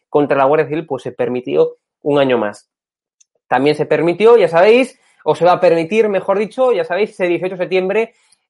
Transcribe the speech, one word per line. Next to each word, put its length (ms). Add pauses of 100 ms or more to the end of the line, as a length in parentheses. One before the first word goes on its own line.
contra 280
la 80
Guardia 240
Civil, 180
pues 160
se 100
permitió 680 (240)
un 160
año 180
más. 340 (800)
También 260
se 120
permitió, 500
ya 120
sabéis, 520 (240)
o 100
se 120
va 60
a 80
permitir, 500
mejor 280
dicho, 340
ya 120
sabéis, 260
ese 160
dieciocho 280
de 100
septiembre, 480 (380)